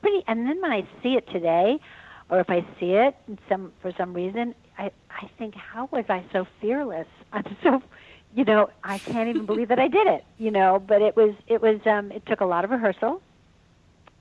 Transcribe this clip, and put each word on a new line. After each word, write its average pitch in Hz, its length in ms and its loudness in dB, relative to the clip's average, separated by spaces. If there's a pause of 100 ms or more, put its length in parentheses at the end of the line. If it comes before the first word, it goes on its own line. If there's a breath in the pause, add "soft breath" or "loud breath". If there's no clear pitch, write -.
pretty, 403 260 0
and 226 200 -4
then 320 160 -2
when 320 100 -2
I 202 140 -2 (160)
see 247 120 -2
it 247 160 0
today, 175 480 2 (520 loud breath)
or 180 100 4
if 175 100 0
I 175 140 0 (160)
see 180 120 -2
it 240 220 4 (140)
in 208 180 -14
some, 190 260 -4 (100)
for 185 140 -6
some 180 180 -6
reason, 202 400 -6 (240)
I, 202 120 -8 (200)
I - 180 -14 (100)
think, 214 160 -10
"How 226 380 -12
was 240 160 -4
I 180 240 -2
so 185 140 -2 (160)
fearless?" 220 440 -4 (140)
<laughs> - 120 -20
I'm 202 300 -8
so, 269 200 4 (520 soft breath)
you 247 100 2
know, 214 260 4 (120)
I 196 160 -8
can't 226 300 -4
even 226 180 -4
believe 214 220 -2
that 240 100 2
I 262 100 4
did 392 180 2
it, 170 180 2 (140)
you 220 120 -2
know, 190 340 4
but 202 180 4
it 214 120 2
was, 214 200 4 (120)
it 226 140 0
was, 220 260 2
um, 208 240 2
it 208 160 -14
took 220 140 -4
a 202 60 2
lot 175 180 0
of 202 60 -6
rehearsal. 233 500 0 (1000)